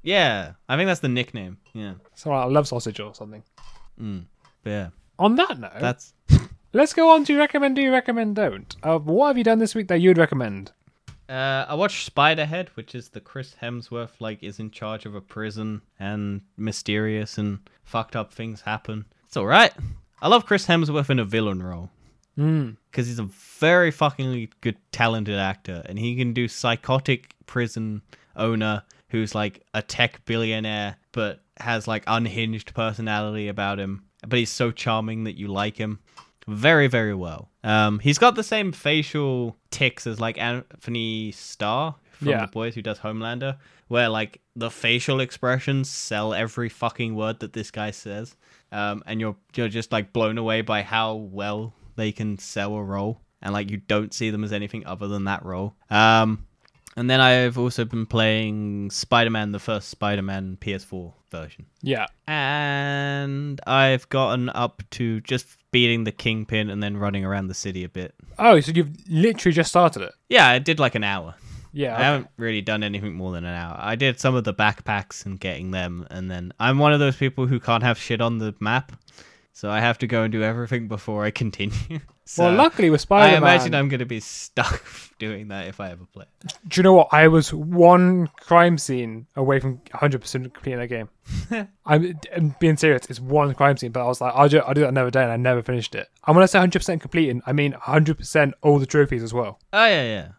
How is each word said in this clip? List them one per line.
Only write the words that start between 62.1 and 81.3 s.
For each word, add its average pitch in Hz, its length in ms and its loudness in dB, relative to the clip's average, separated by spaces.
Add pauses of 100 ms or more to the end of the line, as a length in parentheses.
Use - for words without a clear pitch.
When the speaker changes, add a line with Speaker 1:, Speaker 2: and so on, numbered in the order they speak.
Speaker 1:
And 143 1400 -4
I've 135 420 4
gotten 123 400 0
up - 420 -6
to 113 300 -4
just 127 240 -4 (260)
beating 117 320 4
the 110 80 -4
Kingpin 110 580 -4
and 101 120 -6
then 101 160 -4
running 101 280 -2
around 95 220 -4
the 92 60 -8
city 92 300 -8
a 87 60 -10
bit. 90 240 -12 (240)
Speaker 2:
Oh, 214 220 8
so 143 120 -2
you've 160 180 2 (200)
literally 180 440 2
just 160 160 2
started 170 320 4
it? 90 100 -8 (180)
Speaker 1:
Yeah, 214 180 8
I 123 120 6
did, 151 200 0
like, 127 160 2
an 107 80 -2
hour. 92 320 -4 (360)
Speaker 2:
Yeah, 139 200 -4
Speaker 1:
I - 40 -8
Speaker 2:
okay. 117 80 0
Speaker 1:
haven't 139 240 0 (100)
really 113 240 -4
done 107 220 -4
anything 101 300 -6
more 92 180 -8
than 85 140 -8
an 87 100 -8
hour. 85 240 -10
I 110 160 -4
did 131 240 -2
some 131 160 0
of 120 80 -2
the 107 120 -4
backpacks - 720 -4
and 95 140 -10
getting 92 320 -8
them, 90 380 -8
and 92 200 -10
then 90 300 -10
I'm 131 200 2
one 147 140 6
of 143 60 4
those 139 160 2
people 131 300 -2
who 127 140 0
can't 117 240 0
have 120 160 0
shit 117 220 -4
on 117 180 -2
the 107 200 -6
map, 117 320 -2 (640)
so 104 160 -10
I 107 100 -2
have 117 200 2
to 123 80 -4
go 113 160 0
and 110 80 0
do 110 100 -2
everything 117 460 -4
before 104 360 -6
I 107 80 -2